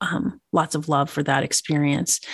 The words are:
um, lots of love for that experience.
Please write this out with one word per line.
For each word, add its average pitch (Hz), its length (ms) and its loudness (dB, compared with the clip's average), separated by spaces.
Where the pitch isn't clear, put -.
um, - 400 -4
lots 165 240 2
of 151 140 -4
love 143 200 2
for - 140 -2
that 139 200 2
experience. 147 760 0